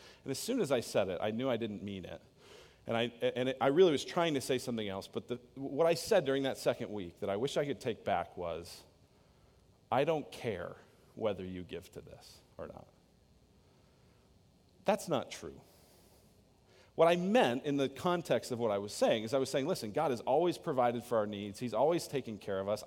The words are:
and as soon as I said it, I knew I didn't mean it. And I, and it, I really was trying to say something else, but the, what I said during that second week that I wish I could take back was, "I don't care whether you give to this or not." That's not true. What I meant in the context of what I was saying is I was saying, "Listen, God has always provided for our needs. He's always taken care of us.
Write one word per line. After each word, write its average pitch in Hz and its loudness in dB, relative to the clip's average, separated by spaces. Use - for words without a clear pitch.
and 135 -6
as 131 -2
soon 247 -2
as 151 0
I 131 4
said 113 0
it, 90 -2
I 110 0
knew 127 0
I 117 2
didn't 104 -6
mean 98 -8
it. 87 -14
And 117 0
I, 117 0
and 123 0
it, 131 -2
I 123 4
really 165 8
was 135 0
trying 170 0
to 131 0
say 127 0
something 113 -4
else, 95 -6
but 107 -6
the, 120 -6
what 135 0
I 170 4
said 180 2
during 135 2
that 127 -2
second 120 -2
week 98 -8
that 101 -2
I 98 2
wish 127 -2
I 156 2
could 139 -4
take 113 -6
back 90 0
was, 87 -8
"I 127 4
don't 151 0
care 90 -6
whether 101 -4
you 92 -8
give 85 -12
to 76 -14
this - -20
or 82 -10
not." - -16
That's 196 0
not 131 -2
true. 69 -12
What 160 8
I 175 6
meant 175 4
in 143 0
the 135 2
context 160 0
of 120 -2
what 117 2
I 101 2
was 101 -6
saying 139 2
is 110 -4
I 139 2
was 135 0
saying, 143 0
"Listen, 113 -4
God 151 0
has 117 -2
always 156 2
provided 123 0
for 117 2
our 104 2
needs. 101 -8
He's 117 -4
always 151 2
taken 123 -6
care 98 -4
of 98 -2
us. 104 -2